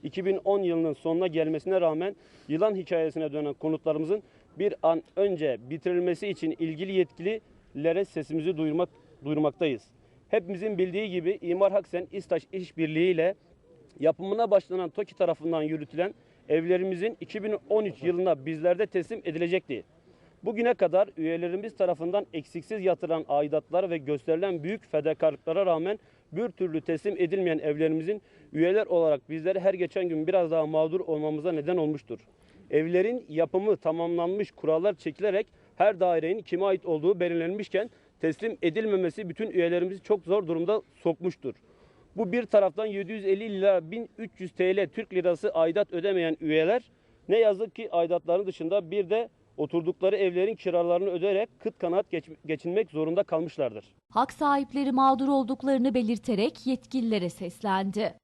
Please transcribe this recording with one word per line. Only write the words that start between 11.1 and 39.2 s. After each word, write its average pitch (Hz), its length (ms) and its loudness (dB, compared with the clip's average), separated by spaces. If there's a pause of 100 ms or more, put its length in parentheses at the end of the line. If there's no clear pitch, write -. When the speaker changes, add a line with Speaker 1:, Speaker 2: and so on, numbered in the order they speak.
Speaker 1:
gibi 180 320 -2
İmar 190 300 2
Haksen 180 400 -4
İstaş 180 300 -4 (100)
İşbirliği 165 600 0
ile 170 200 0 (640)
yapımına 196 500 0
başlanan 185 400 0
toki - 240 -8
tarafından 165 480 -2
yürütülen 156 520 -4 (340)
evlerimizin 180 720 0
iki 202 220 -10
bin 208 160 -4 (100)
on 214 160 2
üç 165 180 -6
yılında 170 440 0
bizlerde 175 400 0
teslim 190 380 -4
edilecekti. 170 600 -2 (580)
Bugüne 233 320 0
kadar 185 420 2
üyelerimiz 170 600 -4
tarafından 180 560 0
eksiksiz 175 520 -8
yatırılan 165 440 0
aidatlar 151 640 0
ve 165 80 -2
gösterilen 160 640 -2
büyük 190 280 -8
fedakarlıklara 156 760 0
rağmen 175 320 0 (340)
bir 214 160 -4
türlü 170 320 -4
teslim 170 380 -4
edilmeyen 175 400 0
evlerimizin 160 640 0 (300)
üyeler 180 340 2
olarak 156 440 2
bizleri 165 300 -2
her 185 140 2
geçen 180 340 -2
gün 160 180 -2
biraz 180 240 2
daha 160 160 2
mağdur 160 340 2
olmamıza 156 520 -2
neden 160 240 -2
olmuştur. 151 420 -2 (520)
Evlerin 180 580 2
yapımı 185 480 2
tamamlanmış, 170 760 -2
kurallar 160 440 0
çekilerek 190 520 -2 (300)
her 190 240 4
dairenin 175 420 2
kime 175 220 -2
ait 190 220 0
olduğu 170 340 2
belirlenmişken 180 720 -2 (300)
teslim 202 420 -2
edilmemesi 185 640 0